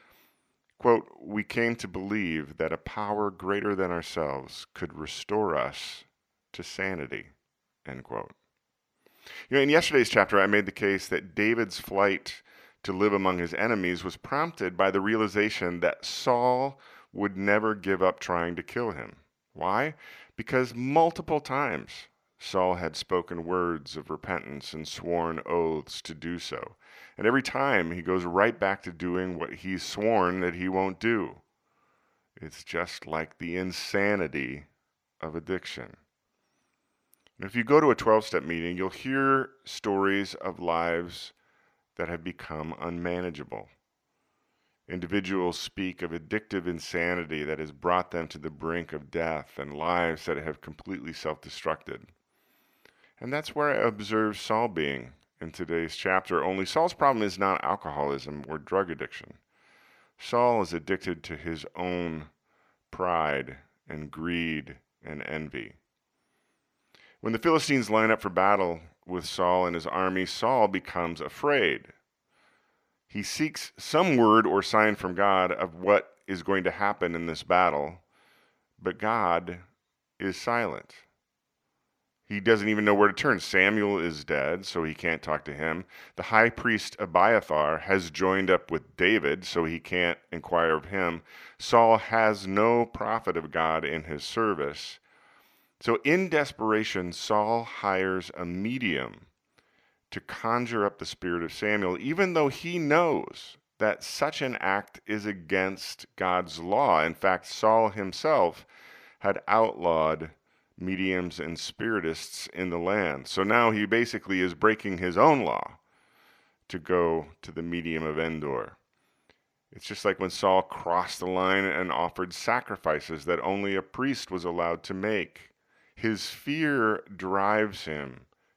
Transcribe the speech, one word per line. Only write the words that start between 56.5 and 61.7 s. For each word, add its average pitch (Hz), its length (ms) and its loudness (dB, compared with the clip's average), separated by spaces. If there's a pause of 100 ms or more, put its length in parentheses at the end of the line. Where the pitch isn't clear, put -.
Saul's 170 260 2
problem 131 300 2
is 95 160 -2
not 98 260 2
alcoholism 71 800 -4
or 78 120 -6
drug 90 320 0
addiction. - 480 -12 (800)
Saul 120 420 4
is 85 140 -2
addicted 85 500 -4
to 80 140 -10
his 80 260 -8 (100)